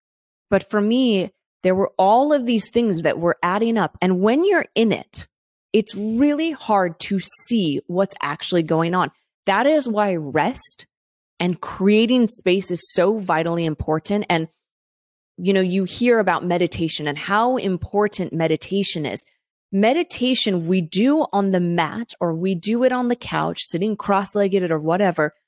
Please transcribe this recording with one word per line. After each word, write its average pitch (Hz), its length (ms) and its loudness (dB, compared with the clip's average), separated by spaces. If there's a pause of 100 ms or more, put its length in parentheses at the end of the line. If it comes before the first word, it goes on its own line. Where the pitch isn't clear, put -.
(500)
But 196 200 0
for 214 120 0
me, 220 500 2 (320)
there 185 120 4
were 196 220 0
all 240 360 4
of 269 120 0
these 233 240 0
things 208 340 0
that 156 160 0
were 170 220 0
adding 214 360 0
up. 180 240 -2
And 185 200 2
when 240 220 2
you're 381 220 2 (100)
in 220 160 2
it, - 360 -6 (440)
it's 214 240 0
really 285 560 0
hard 196 500 -2
to 196 180 -2
see 175 680 0
what's 185 340 -2
actually 156 420 -2
going 165 320 0
on. 165 160 0 (340)
That 202 200 2
is 285 220 4
why 208 280 0
rest 156 720 -2 (520)
and 180 200 0
creating 220 680 2
space 185 420 0
is 175 120 -4 (120)
so 196 240 2
vitally 170 480 -2
important. 160 640 -2
And, 160 180 0 (920)
you 185 160 0
know, 190 80 4
you 185 240 0
hear 233 340 2
about 180 260 0
meditation 170 640 -2
and 147 100 -4
how 226 400 0
important 196 720 -2
meditation 160 760 -2
is. 98 140 -6 (500)
Meditation 226 960 0
we 185 140 2
do 247 500 2
on 196 200 0
the 185 80 2
mat, 175 600 -2
or 170 160 -2
we 185 180 -2
do 214 300 -2
it 254 80 4
on 247 160 -2
the 240 80 0
couch, 165 460 -4
sitting 196 340 -2
cross-legged 196 760 0
or 160 80 0
whatever, 160 560 0 (140)